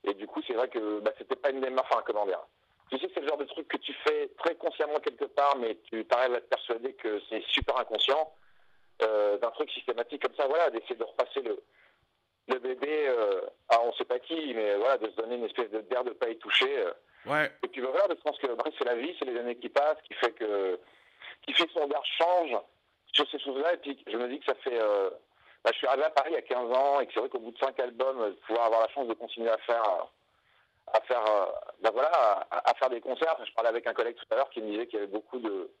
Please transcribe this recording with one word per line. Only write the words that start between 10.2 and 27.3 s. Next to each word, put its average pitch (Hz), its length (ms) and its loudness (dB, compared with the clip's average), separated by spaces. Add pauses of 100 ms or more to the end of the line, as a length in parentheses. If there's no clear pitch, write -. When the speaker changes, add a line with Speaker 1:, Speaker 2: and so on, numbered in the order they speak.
Speaker 1:
comme - 120 -2
ça, 143 120 2
voilà, 156 240 4
d'essayer 113 240 -6
de 113 80 -6
repasser 123 380 -2
le, 110 200 -4 (880)
le 127 100 0
bébé, 139 480 0
euh, 104 340 2 (280)
à 117 120 6
on 117 120 0
sait 123 120 -4
pas 123 140 -2
qui, 156 340 -6
mais 107 240 2
voilà, 127 200 4
de 110 120 -2
se - 60 -12
donner 113 200 -4
une 120 100 -4
espèce 110 260 -4
de, 110 100 -4
d'air 123 220 -2
de 120 80 -4
pas 117 180 -2
y 113 80 -6
toucher, 127 420 0
euh. 92 120 -2 (340)
Speaker 2:
Ouais. 151 260 0 (120)
Speaker 1:
Et - 40 -6
puis, - 140 -8
bah, 127 100 -4
voilà, 190 180 2
je 165 120 -4
pense 147 180 -4
que 135 80 -2
après, 123 300 -2
c'est - 80 -2
la 120 100 2
vie, 147 240 -4
c'est 143 60 -4
les 123 140 -4
années 120 180 -6
qui 123 120 -10
passent, 151 380 2
qui - 80 -16
fait 117 160 0
que, 98 480 -2 (680)
qui - 80 -8
fait 170 140 4
que - 60 -18
son 160 100 0
regard 143 200 0 (140)
change 170 380 4 (560)
sur - 180 2
ces 143 100 -8
choses-là. 139 340 0
Et 160 40 0
puis, 139 300 -10
je 104 100 -6
me 123 120 -2
dis 143 100 -8
que - 60 -12
ça 135 180 2
fait, 120 160 0
euh, 104 300 2 (540)
bah, 117 100 4
je - 60 -4
suis 139 80 0
arrivé 135 180 4
à 160 40 2
Paris 139 220 2
il 160 40 0
y - 20 0
a 117 40 -2
quinze 123 300 -2
ans, 139 300 4
et 120 60 -2
que - 60 -16
c'est 113 60 0
vrai 127 100 -4
qu'au 127 100 -6